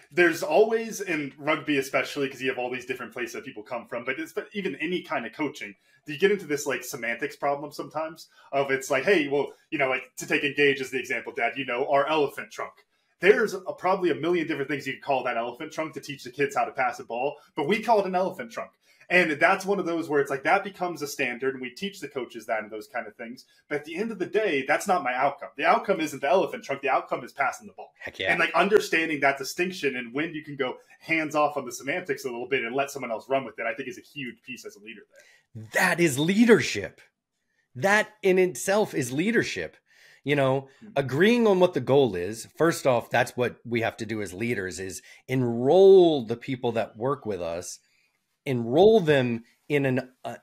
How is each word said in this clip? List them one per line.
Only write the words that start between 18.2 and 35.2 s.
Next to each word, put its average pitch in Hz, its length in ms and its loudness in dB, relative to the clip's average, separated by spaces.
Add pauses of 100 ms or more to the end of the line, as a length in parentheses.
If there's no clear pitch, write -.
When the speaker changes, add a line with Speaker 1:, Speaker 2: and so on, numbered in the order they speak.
Speaker 1:
trunk. - 180 -10 (380)
And 175 220 4 (100)
that's 190 240 4
one 196 140 0
of 160 80 -2
those 165 220 -4
where 143 120 2
it's 135 100 0
like, 139 120 -4
that 190 220 2
becomes 175 360 -8
a 143 60 -8
standard, 131 480 -4
and 127 80 -12
we 123 80 -10
teach 196 300 -10
the - 80 -10
coaches 120 380 -10
that 110 180 -4
and 104 80 -16
those 107 160 -12
kind 113 180 -8
of 104 80 -18
things. 120 300 -16 (240)
But 147 100 -4
at 143 60 -10
the 160 100 -12
end 220 160 -4
of 208 80 -10
the 180 80 -4
day, 180 400 0
that's 165 220 0
not 180 160 2
my 123 100 -2
outcome. 139 420 -2
The 147 80 -4
outcome 185 360 2
isn't 139 200 -6
the 139 80 0
elephant 143 360 2
trunk. 135 180 -6
The 135 60 -2
outcome 156 360 0
is 110 80 -14
passing 117 360 -4
the - 40 -20
ball. - 280 -18
Speaker 2:
Heck - 180 -14
yeah. 95 140 0
Speaker 1:
And, 170 80 2
like, 165 120 0
understanding 165 680 2
that 139 180 2
distinction 147 560 -4
and 120 180 -10
when 156 220 -4
you 151 80 -10
can 143 140 -12
go - 220 -4 (200)
hands 156 380 -4
off 151 200 2
on 131 80 -6
the 123 80 -10
semantics 147 520 -6
a 135 60 -4
little 120 180 -8
bit 127 160 0
and 120 100 -6
let 139 160 -2
someone 123 220 -8
else 107 160 -8
run 135 160 0
with - 160 -14
it, 117 60 -6
I 113 80 -4
think 127 140 -10
is - 80 -14
a 104 60 -18
huge 127 400 -14
piece 120 220 -16
as 208 100 -14
a 104 60 -20
leader 214 220 -18 (100)
there. - 600 -20